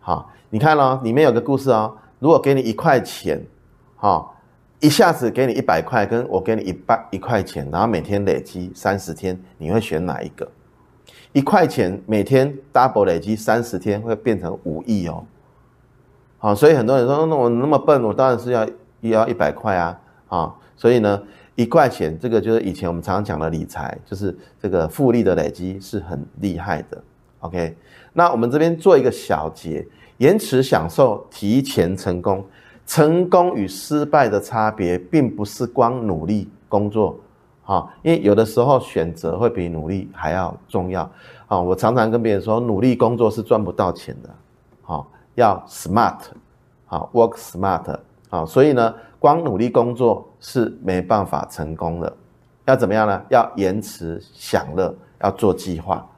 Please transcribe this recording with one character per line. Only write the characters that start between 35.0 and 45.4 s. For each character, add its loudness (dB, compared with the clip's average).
不 -6
是 -6
光 0
努 -4
力 -4
工 0
作， 0
哈， -2
因 2
为 2
有 4
的 4
时 -4
候 4
选 -4
择 -6
会 2
比 -4
努 -8
力 -6
还 -6
要 -4
重 -4
要。 -6
啊， 0
我 0
常 0
常 2
跟 0
别 0
人 -2
说， 0
努 -2
力 2
工 2
作 2
是 -6
赚 0
不 -6
到 -2
钱 -12
的， -20
哈， -8
要 2